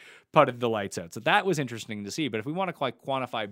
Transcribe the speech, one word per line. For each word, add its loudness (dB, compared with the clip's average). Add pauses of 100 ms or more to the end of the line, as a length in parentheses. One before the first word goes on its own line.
(320)
putted 6
the 2
lights -2
out. -8
So -10
that 2
was 2
interesting -6
to -8
see. -4
But -4
if -8
we -6
want -4
to, -10
like, -2
quantify -4